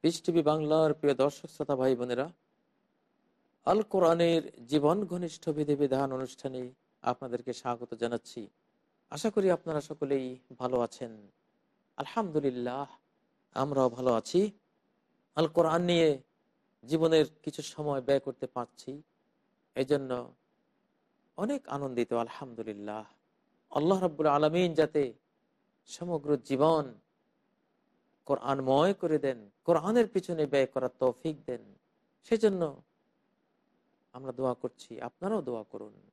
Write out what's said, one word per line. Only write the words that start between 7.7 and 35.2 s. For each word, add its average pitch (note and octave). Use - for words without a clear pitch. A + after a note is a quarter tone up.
জানাচ্ছি। A#2
আশা F3+
করি F#3+
আপনারা D#3+
সকলেই C3+
ভালো B2+
আছেন। A2+
আলহামদুলিল্লাহ, C#3+
আমরাও C3+
ভালো B2+
আছি। F3+
আল D#3+
কোরআন E3
নিয়ে E3
জীবনের D#3+
কিছু D3+
সময় D3
ব্যয় C#3
করতে C3
পারছি, C3
এই C3
জন্য C3
অনেক B3+
আনন্দিত। C3
আলহামদুলিল্লাহ, A2
আল্লাহ F3+
রাব্বুল D#3
আলামিন D#3
যাতে D3
সমগ্র D3
জীবন C#3
কোরআনময় C3+
করে D#3
দেন, B2
কোরআনের G3
পিছনে E3+
ব্যয় C3+
করার B2+
তৌফিক B2+
দেন, A2
সেজন্য F#3+
আমরা C3
দোয়া B2
করছি, -
আপনারাও F#3